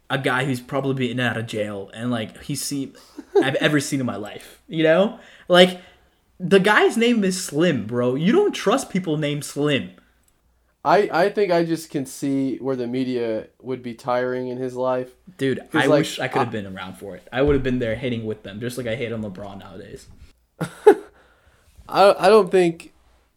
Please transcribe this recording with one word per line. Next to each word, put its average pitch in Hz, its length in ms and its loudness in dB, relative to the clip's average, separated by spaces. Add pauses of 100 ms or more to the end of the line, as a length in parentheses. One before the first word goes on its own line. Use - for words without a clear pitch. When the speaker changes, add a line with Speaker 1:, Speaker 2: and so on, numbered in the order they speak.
(100)
Speaker 1:
a 135 80 0
guy 127 280 0
who's 123 140 -2
probably 135 480 -2
been 123 120 -4
out 113 160 0
of 113 100 -4
jail 104 480 -6
and, 117 160 -4
like, 110 320 -6
he's 143 200 -6
seen, 135 320 -6 (480)
I've 135 140 0
ever 151 220 2
seen 139 220 -2
in 123 60 -2
my 101 100 -4
life, - 500 -14
you 160 160 -2
know? 180 380 4 (260)
Like, 180 340 4 (600)
the 190 180 4
guy's 220 380 2
name 233 280 2
is 185 200 -2
Slim, 143 420 0
bro. 120 280 -2
You 165 180 2
don't 392 200 4
trust - 380 -2
people 175 260 -2
named 147 280 -4
Slim. 143 460 -2 (920)
Speaker 2:
I, 185 280 4
I 175 160 4
think 196 240 0
I 170 120 4
just 165 260 -4
can 135 160 -4
see 135 520 -2
where 131 180 -4
the 123 100 -4
media 120 600 -2 (120)
would 123 220 -8
be 120 100 -10
tiring 127 560 -2
in 123 80 -6
his 127 180 -6
life. 127 360 -2 (260)
Speaker 1:
Dude, 131 220 0 (120)
Speaker 2:
'Cause, 147 120 2
Speaker 1:
I 135 40 2
Speaker 2:
like, 151 120 6
Speaker 1:
wish - 220 -2
I 127 80 -4
could 135 100 -2
have 113 100 0
Speaker 2:
I 110 40 -8
Speaker 1:
been 104 140 -6
around 95 280 -10
for 95 220 -14
it. - 140 -20
I 131 120 -2
would 147 120 4
have 135 100 0
been 123 160 -2
there 113 160 -2
hating 117 280 -6
with 107 200 -8
them, 101 160 -12
just 120 180 -8
like 123 80 -8
I 110 80 -4
hate 117 180 -6
on 110 100 -6
LeBron 98 360 -10
nowadays. - 480 -18 (280)
Speaker 2:
<laughs> - 260 -20
I, - 340 4 (920)
I 185 400 6
don't 202 220 8
think, 175 440 2 (420)